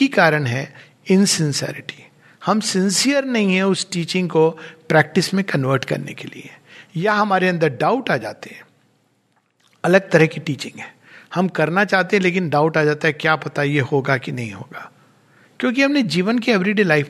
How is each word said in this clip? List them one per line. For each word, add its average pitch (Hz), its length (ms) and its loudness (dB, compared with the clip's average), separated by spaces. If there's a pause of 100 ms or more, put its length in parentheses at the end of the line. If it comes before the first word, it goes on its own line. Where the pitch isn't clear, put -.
ही 269 80 4
कारण 156 360 2
है, 127 300 -4 (340)
इनसिंसेरिटी। 160 960 0 (400)
हम 208 140 2
सिंसियर 202 640 0
नहीं 214 300 0
हैं 185 80 2
उस 190 280 0
टीचिंग 175 380 -2
को 160 220 4 (380)
प्रैक्टिस 156 460 2
में 196 100 0
कन्वर्ट 135 400 0
करने - 300 -6
के - 140 -16
लिए, - 220 -18 (460)
या 196 160 0
हमारे 196 360 2
अंदर 165 200 2
डाउट 170 420 -2
आ 156 60 0
जाते - 380 -10
हैं। - 80 -20 (1200)
अलग 190 260 2
तरह 160 160 6
की 156 140 -4
टीचिंग - 400 -10
है, - 140 -20 (400)
हम 185 140 0
करना 165 360 0
चाहते 190 320 0
हैं 190 60 2
लेकिन 180 260 0
डाउट 151 280 2
आ 156 80 2
जाता 151 240 0
है, 151 40 2
"क्या 156 240 0
पता 147 260 -4
ये 143 180 0
होगा 135 360 0
कि 143 160 -6
नहीं 120 200 -8
होगा," - 400 -16 (680)
क्योंकि 247 220 0
हमने 277 200 2
जीवन 185 360 0
के 233 140 0
एवरीडे 202 300 2
लाइफ 151 280 2